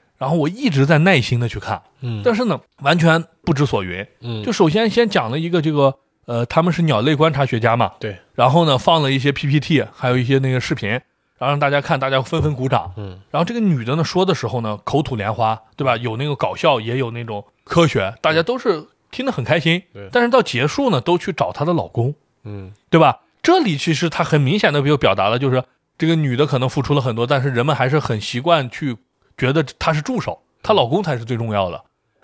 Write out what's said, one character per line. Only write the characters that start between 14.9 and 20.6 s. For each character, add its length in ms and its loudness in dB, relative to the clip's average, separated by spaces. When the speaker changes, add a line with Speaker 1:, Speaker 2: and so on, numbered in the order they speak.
Speaker 1:
吐 140 -6
莲 160 -2
花， 260 -2
对 80 -4
吧？ 120 2
有 200 -6
那 100 -4
个 100 -4
搞 180 -2
笑， 240 0
也 200 -4
有 120 -4
那 140 -10
种 200 -10
科 220 2
学， 340 -2
大 120 0
家 100 2
都 160 -4
是 260 -2
听 140 -8
得 80 -2
很 100 -6
开 160 0
心。 240 0
Speaker 2:
对。 200 -18
Speaker 1:
但 100 2
是 60 2
到 140 4
结 240 -2